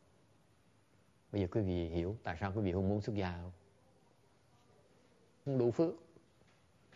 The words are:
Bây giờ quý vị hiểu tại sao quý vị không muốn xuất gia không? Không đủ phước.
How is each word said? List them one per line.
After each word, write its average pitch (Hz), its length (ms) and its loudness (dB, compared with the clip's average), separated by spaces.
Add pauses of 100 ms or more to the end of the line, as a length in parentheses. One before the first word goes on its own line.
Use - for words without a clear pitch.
(1300)
Bây 101 100 0
giờ 87 100 0
quý 117 80 2
vị 90 280 0
hiểu 87 340 -2
tại 87 180 -6
sao 98 140 -2
quý 107 80 0
vị 92 100 2
không 95 160 2
muốn 104 120 2
xuất 104 160 -4
gia 90 260 -2
không? 90 100 -10 (1900)
Không 139 140 0
đủ 120 120 4
phước. 165 240 2 (1000)